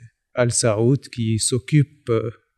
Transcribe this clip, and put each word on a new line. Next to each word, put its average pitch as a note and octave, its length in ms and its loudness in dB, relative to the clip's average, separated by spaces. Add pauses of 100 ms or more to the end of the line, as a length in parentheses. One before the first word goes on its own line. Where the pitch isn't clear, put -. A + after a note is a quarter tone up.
(340)
Al A#2+ 180 0
Saoud, A#2 560 0
qui A2 300 -2
s'occupe, - 720 0
euh, A2+ 200 -2 (280)